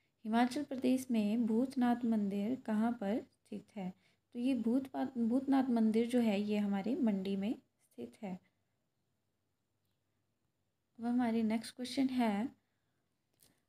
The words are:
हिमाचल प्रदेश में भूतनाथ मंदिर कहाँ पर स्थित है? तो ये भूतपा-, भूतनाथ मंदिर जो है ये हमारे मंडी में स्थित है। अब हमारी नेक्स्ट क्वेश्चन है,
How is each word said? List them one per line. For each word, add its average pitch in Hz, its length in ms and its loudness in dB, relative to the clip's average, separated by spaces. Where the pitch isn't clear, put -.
हिमाचल 240 380 2
प्रदेश 254 480 0
में 220 340 2
भूतनाथ 240 600 0
मंदिर 208 500 0
कहाँ 226 360 0
पर 220 300 -2
स्थित - 440 -16
है? 185 180 -8
तो 240 60 -10
ये 254 160 0
भूतपा-, 254 640 -2
भूतनाथ 262 460 2
मंदिर 226 440 2
जो 247 120 2
है 214 220 2
ये 208 160 0
हमारे 202 380 0
मंडी 196 400 0
में 196 200 -2
स्थित 240 360 -16
है। 185 180 -8
अब 226 60 -10
हमारी 233 380 2
नेक्स्ट 226 320 -2
क्वेश्चन 254 320 -2
है, 240 560 0